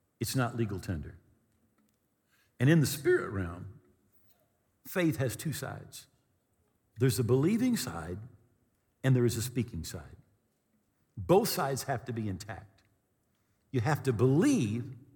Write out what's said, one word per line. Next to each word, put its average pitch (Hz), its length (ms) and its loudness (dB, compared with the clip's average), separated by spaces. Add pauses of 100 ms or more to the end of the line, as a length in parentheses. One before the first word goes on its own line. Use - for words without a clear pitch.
(220)
it's 113 140 -4
not 123 200 -2
legal 98 240 -2
tender. 82 380 -6 (1400)
And 127 100 6
in 165 100 8
the 135 60 4
spirit 330 460 0
realm, 87 340 -6 (1200)
faith 170 300 0
has 131 180 -2
two - 160 -6
sides. - 540 -12 (920)
There's 127 220 2
a 127 60 2
believing 208 500 2
side 85 420 -6 (840)
and 131 100 4
there 123 120 4
is 113 100 2
a 110 60 -4
speaking 104 420 -6
side. - 320 -14 (1000)
Both 175 320 4
sides 139 340 -2
have 127 220 -4
to 123 80 -6
be 110 160 -4
intact. - 520 -12 (880)
You 123 100 0
have 143 220 0
to 131 100 2
believe 131 720 2 (300)